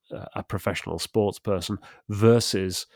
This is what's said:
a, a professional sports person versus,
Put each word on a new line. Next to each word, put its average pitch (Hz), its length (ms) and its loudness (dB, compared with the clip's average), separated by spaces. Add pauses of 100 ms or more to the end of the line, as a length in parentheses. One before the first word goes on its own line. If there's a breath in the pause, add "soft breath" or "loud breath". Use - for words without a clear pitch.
a, - 260 -12
a - 80 -8
professional 90 540 -4
sports 104 420 0
person 101 380 -2 (300 loud breath)
versus, 104 880 2